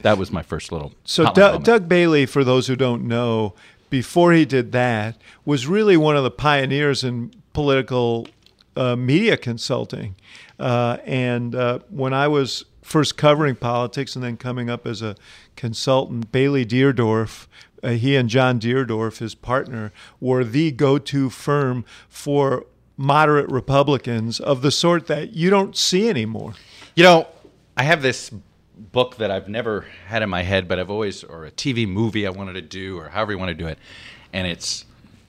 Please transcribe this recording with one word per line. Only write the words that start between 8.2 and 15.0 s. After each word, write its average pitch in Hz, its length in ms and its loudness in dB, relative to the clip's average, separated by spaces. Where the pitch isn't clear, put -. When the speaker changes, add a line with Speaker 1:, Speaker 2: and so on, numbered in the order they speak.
Speaker 2:
uh, 127 200 0
media 147 400 2
consulting. 117 800 -6
Uh, 120 460 0
and, 123 500 -4
uh, 123 240 -2
when 131 240 -4
I 139 140 2
was 143 380 0
first - 340 0
covering 147 380 4
politics 123 600 -4
and 127 80 -8
then 120 140 -8
coming 123 320 -6
up 120 160 -6
as 117 160 -8